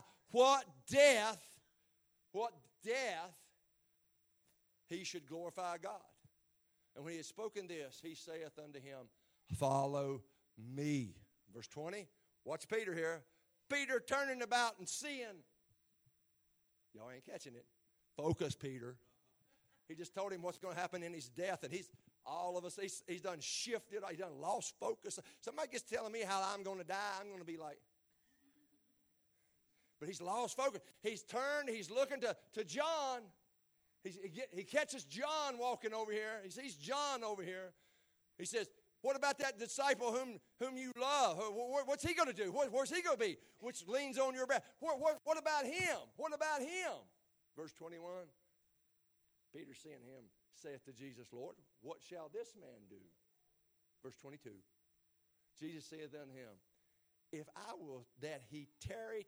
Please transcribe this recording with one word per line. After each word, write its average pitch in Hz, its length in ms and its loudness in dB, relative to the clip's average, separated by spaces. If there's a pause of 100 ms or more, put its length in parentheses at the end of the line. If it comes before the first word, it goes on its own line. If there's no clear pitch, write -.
(320)
what 262 340 10 (220)
death, 233 540 10 (880)
what 226 200 0 (320)
death 190 500 0 (1500)
he 180 160 -4
should 165 220 -6
glorify 175 520 -4
God. 190 240 -6 (920)
And 139 100 -10
when 165 60 -6
he 165 60 -6
had 156 80 -8
spoken 202 420 -6
this, 151 360 -8
he 160 120 -8
saith 160 460 -10
unto 147 180 -14
him, 131 300 -14 (480)
"Follow 139 680 4 (340)
me." 127 580 0 (380)
Verse 113 140 -12
twenty, 165 400 -8 (360)
watch 151 240 -6
Peter 214 260 0
here. 160 300 0 (460)
Peter 262 300 2
turning 269 420 2
about 233 380 4
and 185 100 -8
seeing. 240 540 -4 (1500)
Y'all 110 180 -14
ain't 131 140 -16
catching 139 300 -12
it. 120 100 -18 (520)
Focus, 151 380 2
Peter. 127 420 -6 (880)
He 165 80 -10
just 165 180 -10
told 196 200 -2
him 175 80 -4
what's 175 160 -2
gonna 180 180 -6
happen 175 280 -2
in 170 100 -6
his 135 160 -10
death, 175 340 -2
and 131 80 -6
he's, 185 180 -4 (360)
all 180 320 -2
of 175 80 -2
us, 175 140 -8
he's, 190 280 -4
he's 180 140 -4
done 175 180 -2
shifted, 214 720 -4
he 165 80 -6
done 160 220 -6
lost 165 400 -2
focus. 220 400 -2 (200)
Somebody 277 300 -4
gets 247 140 -4
telling 220 280 -2
me 226 100 -2
how 196 200 2 (120)
I'm 202 100 -4
gonna 190 200 -4
die, 170 120 -2 (240)
I'm 202 120 -10
gonna 180 140 -12
be 165 120 -6
like, 151 220 -10 (2250)
but 151 80 -8
he's 175 140 -6
lost 202 360 0
focus. 262 240 2 (200)
He's 214 220 -2
turned, 277 460 2
he's 214 220 -4
looking 262 300 2
to, 220 140 2 (180)
to 214 100 -2
John. 269 580 0 (840)
He's, 190 180 -8
he 190 80 -6
get, 226 240 -6
he 190 100 -6
catches 269 420 0
John 277 540 0
walking 233 340 0
over 220 180 -2
here. 214 320 -2
He 190 60 -10
sees 226 260 -8
John 262 480 0
over 208 200 -2
here. 185 300 -6 (640)
He 175 80 -6
says, 220 240 0 (320)
"What 269 140 2
about 277 240 4
that 269 180 0
disciple 240 560 2
whom, 247 260 -2 (200)
whom 254 180 -2
you 254 140 -4 (100)
love? 262 360 6
Wh-, 214 140 -2
wh-, 247 360 0
what's 285 180 0
he 339 80 2
gonna 320 180 6
do? 185 200 0
Wh-, 262 200 2
where's 254 220 2
he 349 80 2
gonna 330 160 4
be?" 202 200 2 (220)
Which 220 280 -8
leans 262 320 0
on 262 160 4
your 254 100 0
back. 247 180 4 (160)
"What, 294 200 2
what, 302 240 4
what 320 160 4
about 302 260 4
him? 330 320 2 (180)
What 302 180 -2
about 302 280 2
him?" 330 320 -2 (640)
Verse 156 160 -10
twenty-one, 170 540 -10 (1300)
Peter 143 200 -14
seeing 151 220 -16
him 127 280 -18 (300)
saith 143 320 -14
to 135 80 -14
Jesus, 123 400 -14
"Lord, 127 220 -10 (260)
what 147 200 -12
shall 160 320 -12
this 226 240 -10
man 123 320 -18
do?" 95 140 -20 (1000)
Verse 127 140 -12
twenty-two, 135 400 -16 (1040)
Jesus 156 240 -8
saith 151 320 -12
unto 139 180 -14
him, 120 220 -16 (800)
"If 151 200 -8
I 208 200 -10
will 135 320 -10 (160)
that 147 280 -6
he 147 200 -12 (100)
tarry 220 480 -6